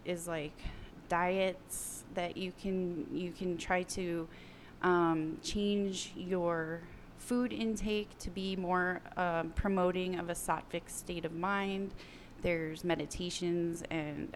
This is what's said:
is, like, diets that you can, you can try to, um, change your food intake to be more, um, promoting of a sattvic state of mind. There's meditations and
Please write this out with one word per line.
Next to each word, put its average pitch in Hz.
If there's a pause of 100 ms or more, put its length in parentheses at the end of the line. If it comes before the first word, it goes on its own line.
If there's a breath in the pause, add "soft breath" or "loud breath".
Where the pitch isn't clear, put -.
is, 175
like, 156 (540 loud breath)
diets 185 (100)
that 175
you 185
can, 185
you 175
can 180
try 180
to, 170 (560 loud breath)
um, 165
change 202
your 170 (380 loud breath)
food 247
intake 208
to -
be 190
more, 180 (160)
um, 165
promoting 185
of 170
a -
sattvic -
state 170
of 160
mind. 196 (480 loud breath)
There's 160
meditations 170
and 151